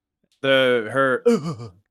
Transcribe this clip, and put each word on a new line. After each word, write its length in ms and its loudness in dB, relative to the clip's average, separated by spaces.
The, 500 2
her 340 0
<laughs> 480 -2